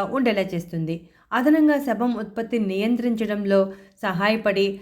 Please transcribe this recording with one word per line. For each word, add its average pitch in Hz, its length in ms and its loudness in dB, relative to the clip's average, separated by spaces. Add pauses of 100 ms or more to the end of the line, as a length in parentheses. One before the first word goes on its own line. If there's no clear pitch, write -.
(120)
ఉండేలా 226 320 0
చేస్తుంది. 170 520 -4 (360)
అదనంగా 302 480 4
సెబమ్ 240 380 -2
ఉత్పత్తిని 220 500 -4
నియంత్రించడంలో 208 920 0 (400)
సహాయపడి 202 680 0 (160)